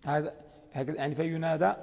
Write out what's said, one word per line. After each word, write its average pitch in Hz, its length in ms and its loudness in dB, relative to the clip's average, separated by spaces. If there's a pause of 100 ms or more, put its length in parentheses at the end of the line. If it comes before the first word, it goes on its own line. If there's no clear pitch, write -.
هذا، 151 260 2 (400)
هكذا، 139 240 -4
يعني 143 180 0
فينادى 165 580 2 (100)